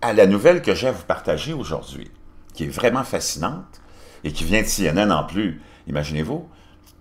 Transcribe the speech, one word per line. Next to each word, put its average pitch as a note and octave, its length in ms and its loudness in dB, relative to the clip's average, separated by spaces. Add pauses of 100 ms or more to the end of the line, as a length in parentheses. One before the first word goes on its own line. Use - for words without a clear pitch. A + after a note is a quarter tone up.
à A#2+ 120 -2
la G#2 160 8
nouvelle C3+ 340 6
que F#2+ 140 2
j'ai A2+ 100 -2
à C3 60 0
vous B2+ 120 -8
partager - 480 -2
aujourd'hui, D#2 600 -10 (420)
qui D#2 100 -6
est D2 40 -4
vraiment A#2+ 340 0
fascinante G2+ 800 -6 (420)
et D2+ 100 -4
qui E2 120 -2
vient G2+ 180 2
de G2 60 -2
C - 160 -2
N D#2 140 2
N G#2 120 4
en D#2 140 2
plus, F2+ 360 -4 (280)
imaginez-vous, D#2 600 -4 (520)